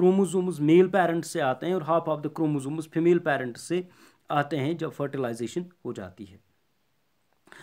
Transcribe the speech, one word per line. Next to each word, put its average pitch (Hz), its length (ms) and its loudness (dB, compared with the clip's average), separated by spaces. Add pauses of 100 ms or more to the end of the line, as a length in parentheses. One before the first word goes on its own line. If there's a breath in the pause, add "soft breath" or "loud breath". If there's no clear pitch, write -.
chromosomes 180 600 2
male 170 280 6
parents 170 360 2
से - 160 -6
आते 135 260 0
हैं 185 80 0
और 160 100 -2
half 160 320 0
of 151 100 -8
the 151 140 -6
chromosomes 151 540 -2
female 170 300 2
parents 127 320 -2
से 180 320 -6 (420 soft breath)
आते 147 260 0
हैं 147 200 -2
जब 156 140 -6
फर्टिलाइजेशन 135 760 -6 (180)
हो 123 80 -6
जाती 95 320 -12
है। - 220 -20 (1160 loud breath)